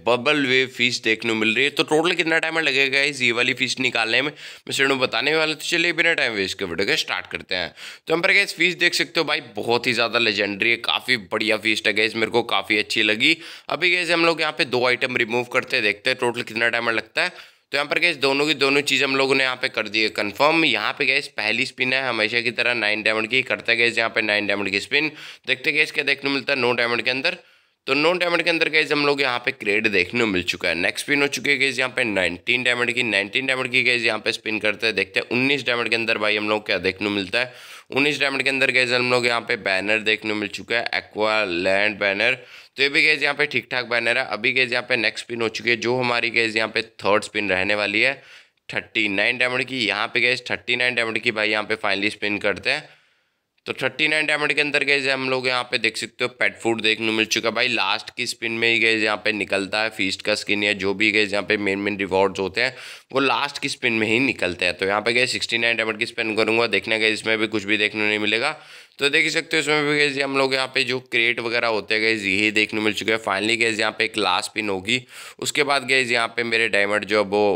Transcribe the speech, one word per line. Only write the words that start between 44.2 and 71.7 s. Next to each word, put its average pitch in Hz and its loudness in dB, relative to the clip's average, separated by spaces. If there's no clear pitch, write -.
अभी 107 -2
गाइस 123 0
यहाँ 123 -2
पे 127 0
नेक्स्ट 110 -2
स्पिन 117 -6
हो 110 2
चुकी 110 -4
है, 120 4
जो 117 0
हमारी 120 0
गाइस 113 0
यहाँ 110 0
पे 113 -2
थर्ड 104 0
स्पिन 104 -4
रहने 95 2
वाली 104 0
है 131 2
थर्टी 110 -2
नाइन 107 2
डायमंड 127 0
की। 123 -4
यहाँ 101 0
पे 120 -2
गाइस 123 0
थर्टी 110 -2
नाइन 123 0
डायमंड 113 -2
की 120 -2
भाई 107 0
यहाँ 107 0
पे 107 -4
फाइनली 101 0
स्पिन 104 -4
करते 95 -2
हैं। 147 -4
तो 117 -6
थर्टी 139 -2
नाइन 156 0
डायमंड 147 0
के 147 0
अंदर 147 0
गाइस 139 0
हम 131 -2
लोग 127 0
यहाँ 127 0
पे 123 -4
देख 113 0
सकते - -6
हो 123 0
पेट 101 -2
फूड 117 0
देखने 110 0
को 110 0
मिल 110 2
चुका 110 0
है। 107 -2
भाई 120 0
लास्ट 107 -2
की 123 -4
स्पिन 113 -6
में 113 0
ही 117 4
गाइस 110 2
यहाँ 107 2
पे 107 -2
निकलता 98 -2
है 110 0
फीस्ट 95 -2
का 107 0
स्किन 104 -2
या 104 4
जो 98 0
भी 107 2
गाइस 104 2
यहाँ 101 0
पे 107 0
मेन 101 0
मेन 101 -2
रिवॉर्ड्स 95 2
होते 95 -2
हैं, 127 0
वो 131 2
लास्ट 135 0
की 139 -4
स्पिन 123 -2
में 110 2
ही 113 4
निकलते 92 0
हैं। 87 0
तो 98 -2
यहाँ 101 2
पे 113 0
गाइस 123 2
सिक्सटी 113 -2
नाइन 117 0
डायमंड 110 -2
की 117 -2
स्पिन 110 -4
करूँगा, 113 2
देखना 107 0
गाइस 110 2
इसमें 110 0
भी 110 0
कुछ 104 -2
भी 104 0
देखने 107 0
नहीं 107 0
मिलेगा। 113 0
तो 139 2
देख 156 2
ही 156 0
सकते 156 -2
हो 156 2
इसमें 147 2
भी 147 0
गाइस 147 2
हम 135 -2
लोग 135 2
यहाँ 131 0
पे 131 0
जो 127 -2
क्रेट 120 0
वगैरह 117 0
होते 107 -2